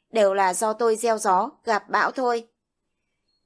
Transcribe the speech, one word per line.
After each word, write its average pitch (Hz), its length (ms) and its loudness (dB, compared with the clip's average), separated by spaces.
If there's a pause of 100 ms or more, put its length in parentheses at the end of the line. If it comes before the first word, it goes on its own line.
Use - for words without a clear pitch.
(120)
đều 202 220 4
là 190 200 2
do 214 180 -2
tôi 220 240 0
gieo 226 220 -2
gió, 208 320 0 (140)
gặt 214 240 -2
bão 202 220 0
thôi." 240 360 -4 (1000)